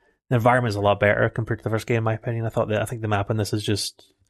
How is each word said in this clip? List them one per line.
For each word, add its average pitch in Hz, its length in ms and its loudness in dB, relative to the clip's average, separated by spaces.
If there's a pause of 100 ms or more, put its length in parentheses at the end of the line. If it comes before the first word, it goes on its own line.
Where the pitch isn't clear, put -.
(300)
The 123 60 2
environment 123 340 4
is 101 60 -4
a 104 40 -4
lot 101 200 4
better 113 280 4
compared 113 300 -4
to - 60 -20
the 107 60 -4
first 110 160 -4
game, 117 120 0
in 113 60 -2
my 110 100 0
opinion. 117 320 -6
I 113 40 -4
thought 110 180 -2
that, 107 120 0
I 107 60 -2
think 117 160 -8
the 110 60 -4
map 101 220 -2
in 113 60 0
this 107 160 -2
is 107 100 -2
just, - 420 -4 (260)